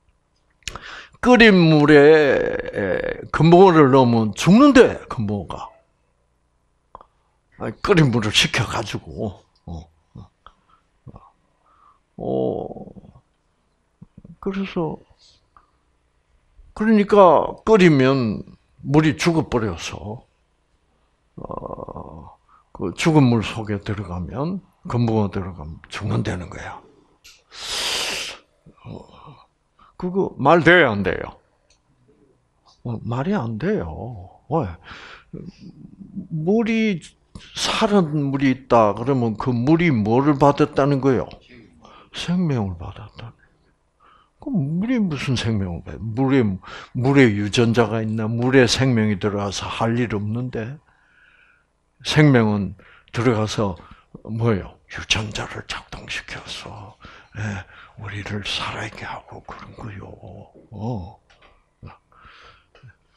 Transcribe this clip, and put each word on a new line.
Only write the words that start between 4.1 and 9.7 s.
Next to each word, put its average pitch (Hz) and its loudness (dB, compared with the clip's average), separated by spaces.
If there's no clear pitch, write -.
죽는데, 233 6
금붕어가." 104 -8
아니, - -12
끓인 156 4
물을 107 -2
식혀가지고. - -4
어, 80 -14